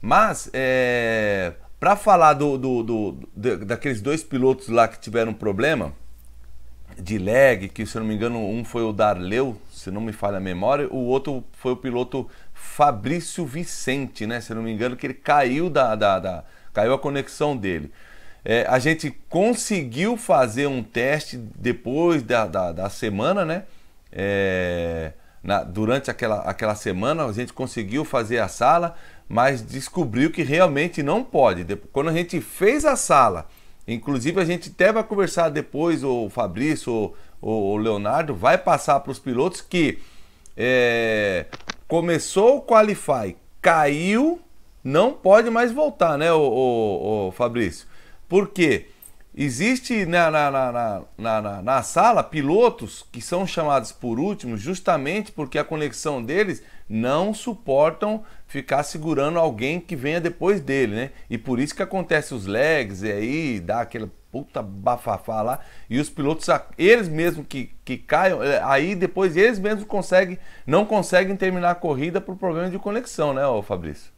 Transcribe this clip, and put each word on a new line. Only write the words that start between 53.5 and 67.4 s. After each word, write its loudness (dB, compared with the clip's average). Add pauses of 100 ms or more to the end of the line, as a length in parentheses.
por -4
último -4
justamente -2
porque -6
a 0
conexão -4
deles -2 (260)
não 0
suportam 0 (240)
ficar -2
segurando -2
alguém 0
que -10
venha -2
depois 0
dele, 0
né? -6 (180)
E -6
por -2
isso -2
que -6
acontece -2
os -6
lags, 0
e -4
aí -2
dá -4
aquela -8 (200)
puta -10
bafafá -4
lá, -2 (300)
e 0
os -2
pilotos, -2
a-, 2 (100)
eles 6
mesmos -2